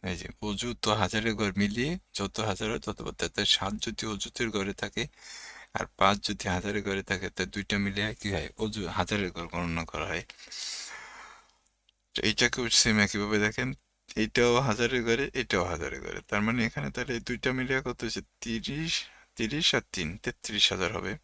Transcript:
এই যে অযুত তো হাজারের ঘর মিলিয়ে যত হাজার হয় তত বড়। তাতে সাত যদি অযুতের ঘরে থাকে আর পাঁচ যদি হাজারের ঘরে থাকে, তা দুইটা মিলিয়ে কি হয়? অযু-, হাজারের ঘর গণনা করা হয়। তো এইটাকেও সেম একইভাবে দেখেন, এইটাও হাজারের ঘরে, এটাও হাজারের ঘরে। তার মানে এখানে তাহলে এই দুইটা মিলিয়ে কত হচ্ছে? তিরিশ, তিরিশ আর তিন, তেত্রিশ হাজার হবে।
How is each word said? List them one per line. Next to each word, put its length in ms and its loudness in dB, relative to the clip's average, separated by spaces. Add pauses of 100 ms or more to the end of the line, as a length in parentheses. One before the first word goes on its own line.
এই 160 -4
যে 100 -10 (120)
অযুত 400 -4
তো 140 2
হাজারের 400 2
ঘর 220 2
মিলিয়ে 340 2 (240)
যত 260 -2
হাজার 280 0
হয় 160 -2
তত 160 -4
বড়। 160 -6
তাতে 300 -2
সাত 340 2
যদি 260 -4
অযুতের 440 -2
ঘরে 240 0
থাকে 280 -4 (720)
আর 100 0 (120)
পাঁচ 260 6
যদি 260 -4
হাজারের 340 0
ঘরে 200 0
থাকে, 280 -2
তা 160 -2
দুইটা 320 -2
মিলিয়ে 360 0
কি 160 -6
হয়? 260 0
অযু-, 340 -2
হাজারের 420 0
ঘর 140 -6
গণনা 380 -2
করা 220 -4
হয়। 180 -4 (1900)
তো 80 -4
এইটাকেও 480 2
সেম 280 6
একইভাবে 420 2
দেখেন, 280 0 (400)
এইটাও 520 4
হাজারের 420 2
ঘরে, 220 2 (100)
এটাও 320 2
হাজারের 360 -4
ঘরে। 240 -8
তার 160 0
মানে 220 2
এখানে 260 -2
তাহলে 240 -4
এই 100 -4
দুইটা 280 -2
মিলিয়ে 300 0
কত 180 -4
হচ্ছে? 220 -4 (160)
তিরিশ, 540 -4 (420)
তিরিশ 400 0
আর 160 2
তিন, 180 -2 (100)
তেত্রিশ 520 -2
হাজার 220 0
হবে। 200 -4 (120)